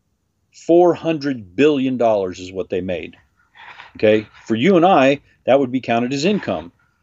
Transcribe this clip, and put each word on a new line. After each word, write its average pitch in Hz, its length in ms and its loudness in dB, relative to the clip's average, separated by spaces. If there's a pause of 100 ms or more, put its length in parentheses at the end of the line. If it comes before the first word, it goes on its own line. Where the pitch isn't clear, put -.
(520)
Four 170 420 2
hundred 135 640 -8
billion 131 420 0
dollars 101 420 -2
is 92 120 -16
what 92 180 -10
they 92 120 -4
made. 87 340 -10 (800)
Okay? 110 320 2 (180)
For 113 80 -4
you 165 240 2
and 165 80 4
I, 147 360 4 (240)
that 131 140 4
would 127 120 -4
be 127 100 -4
counted 120 320 -4
as 139 100 -4
income. 98 480 -4 (320)